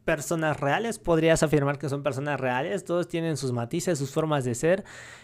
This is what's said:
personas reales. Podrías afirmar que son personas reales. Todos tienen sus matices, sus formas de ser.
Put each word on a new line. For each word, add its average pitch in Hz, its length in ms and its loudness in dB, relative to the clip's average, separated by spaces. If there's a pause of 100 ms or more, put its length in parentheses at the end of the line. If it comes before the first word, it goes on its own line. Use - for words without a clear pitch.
personas 156 560 0
reales. 190 400 0
Podrías 160 420 4
afirmar 143 360 2
que 156 100 -6
son 139 160 -4
personas 139 340 -2
reales. 135 460 -2
Todos 170 240 0
tienen 165 280 -2
sus 131 160 -4
matices, 135 460 -2
sus 135 140 -4
formas 156 320 0
de 123 100 -2
ser. 180 300 0 (400)